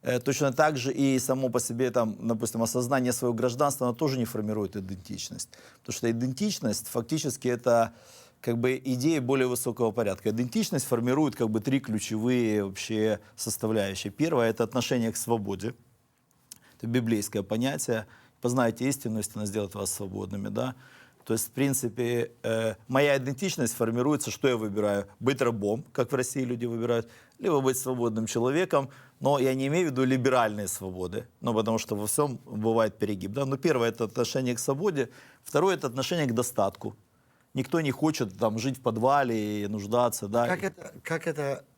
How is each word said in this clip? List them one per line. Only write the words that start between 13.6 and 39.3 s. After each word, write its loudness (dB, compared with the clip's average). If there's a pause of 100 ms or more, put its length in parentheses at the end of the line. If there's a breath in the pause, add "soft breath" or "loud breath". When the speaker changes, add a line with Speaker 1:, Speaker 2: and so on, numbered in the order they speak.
Speaker 1:
Первое — 2
это 0
отношение 0
к -6
свободе. -2 (1080 soft breath)
Это -8
библейское 0
понятие. -2 (360 loud breath)
«Познайте 2
истину, -2
истина -6
сделает -4
вас -4 (100)
свободными», -6
да? -4 (500 loud breath)
То -2
есть, -2
в -14
принципе, -2 (120)
э, 0 (140)
моя 6
идентичность -2
формируется, 0
что 0
я 4
выбираю. 0 (140 loud breath)
Быть 0
рабом, 0
как -2
в -4
России -2
люди -4
выбирают, -2 (300 loud breath)
либо 2
быть 2
свободным 0
человеком. 0 (320 loud breath)
Но 2
я 2
не -2
имею 2
в -2
виду 2
либеральные 2
свободы, -6 (140)
ну, 0
потому 2
что -4
во -4
всем 0
бывает 0
перегиб, -4
да. -2
Но -2
первое — 2
это -4
отношение 0
к -6
свободе, 0 (360 loud breath)
второе — 4
это -4
отношение 0
к 0
достатку. 0 (600 soft breath)
Никто 0
не 0
хочет -2
там 2
жить -4
в -20
подвале 2